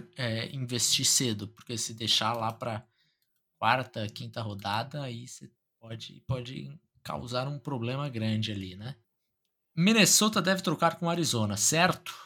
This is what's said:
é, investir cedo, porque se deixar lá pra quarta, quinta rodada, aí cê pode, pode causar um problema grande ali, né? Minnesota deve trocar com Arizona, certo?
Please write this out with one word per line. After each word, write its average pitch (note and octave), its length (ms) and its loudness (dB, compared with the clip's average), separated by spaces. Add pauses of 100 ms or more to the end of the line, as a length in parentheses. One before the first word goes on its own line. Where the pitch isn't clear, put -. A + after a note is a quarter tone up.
(160)
é, A#2 400 -4
investir B2 500 0
cedo, G#2+ 420 2
porque - 300 -12
se A2+ 180 -6
deixar A2+ 380 2
lá A2 200 -2
pra A2+ 340 -6 (680)
quarta, A#2 500 0
quinta A2+ 340 -10
rodada, G#2+ 600 -4
aí B2 260 -10
cê C3 220 -18 (300)
pode, A2+ 480 -14
pode C3+ 520 -6 (220)
causar B2 460 -4
um C#3+ 100 -6
problema C3 500 -4
grande A2 440 0
ali, F#2+ 240 -8
né? A2+ 200 -12 (840)
Minnesota G#3 600 6
deve F#3 220 2
trocar E3 340 2
com E3+ 100 -2
Arizona, A#2+ 480 0
certo? E3 560 2 (140)